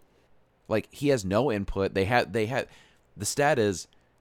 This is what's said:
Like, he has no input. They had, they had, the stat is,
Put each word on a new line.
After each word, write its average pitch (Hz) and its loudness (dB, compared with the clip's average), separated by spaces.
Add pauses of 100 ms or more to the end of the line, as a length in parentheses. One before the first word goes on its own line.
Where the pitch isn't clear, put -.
(680)
Like, 110 -2
he 143 -2
has 127 2
no 110 2
input. 98 -2
They 98 2
had, 117 0
they 110 -2
had, 123 -4 (500)
the 98 -8
stat 143 2
is, 101 0 (340)